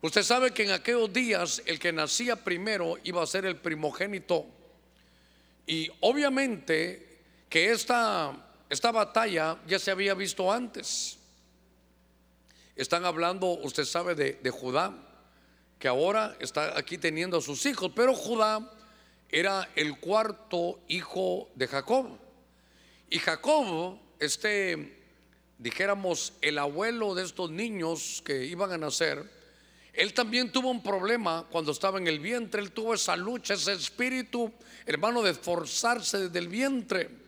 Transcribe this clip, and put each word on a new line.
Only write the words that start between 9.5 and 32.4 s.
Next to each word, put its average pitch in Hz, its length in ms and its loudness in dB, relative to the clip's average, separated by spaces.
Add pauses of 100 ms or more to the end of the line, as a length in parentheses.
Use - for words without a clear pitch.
ya 180 140 2
se - 120 0
había 196 220 2
visto 185 380 0
antes. - 680 -4 (1600)
Están 170 280 0
hablando, 180 420 2
usted 151 380 -2
sabe, 175 280 -2
de, 139 200 0
de 131 180 -4
Judá, 143 420 -2 (840)
que - 80 0
ahora 185 520 2
está 151 380 -2
aquí 170 220 -6
teniendo 170 400 0
a - 20 -4
sus 139 240 -4
hijos, 226 300 -2
pero 247 180 4
Judá 220 580 0 (580)
era 185 460 0
el 151 240 -2
cuarto 180 880 0
hijo 180 680 -2
de 127 120 -2
Jacob. 220 520 0 (880)
Y 165 80 -2
Jacob, 185 800 2 (220)
este, 175 760 -2 (640)
dijéramos, 185 840 -2
el 147 200 0
abuelo 196 560 -2
de 180 80 -2
estos 175 260 -6
niños 165 720 -4
que 131 220 -2
iban 175 260 -4
a 175 60 -4
nacer, 151 500 -2 (640)
él 208 220 0
también 240 380 0
tuvo 262 180 2
un 240 140 -2
problema 196 680 0
cuando 160 220 -2
estaba 190 260 0
en 185 80 -2
el 156 140 2
vientre. 214 420 -4